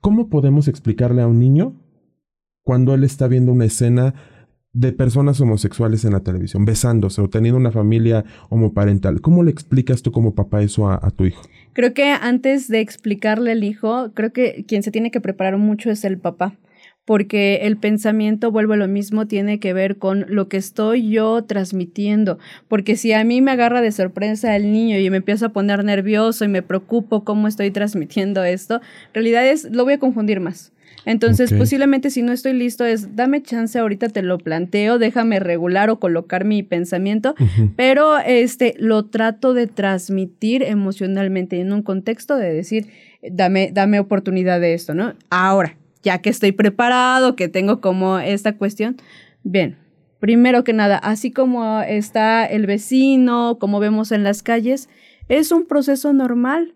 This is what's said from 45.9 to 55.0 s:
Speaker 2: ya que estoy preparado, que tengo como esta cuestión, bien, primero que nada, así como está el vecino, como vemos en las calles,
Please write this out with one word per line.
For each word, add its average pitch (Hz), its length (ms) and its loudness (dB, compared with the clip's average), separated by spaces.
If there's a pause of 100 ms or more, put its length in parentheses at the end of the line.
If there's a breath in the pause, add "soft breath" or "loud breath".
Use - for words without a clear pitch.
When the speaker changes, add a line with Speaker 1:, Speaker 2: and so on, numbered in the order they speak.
Speaker 2:
ya 185 160 0
que 214 100 -2
estoy 202 240 0
preparado, 247 840 2
que 180 140 -2
tengo 190 320 0
como 190 380 0
esta 202 380 -4
cuestión, 208 400 -4 (460 loud breath)
bien, 180 340 -2 (420)
primero 240 440 4
que 240 100 0
nada, 208 240 2
así 214 340 -4
como 233 500 -2
está 214 640 0
el 214 200 -2
vecino, 240 920 2
como 202 200 -2
vemos 214 320 0
en 208 120 0
las 202 200 -2
calles, 233 460 -2 (400 soft breath)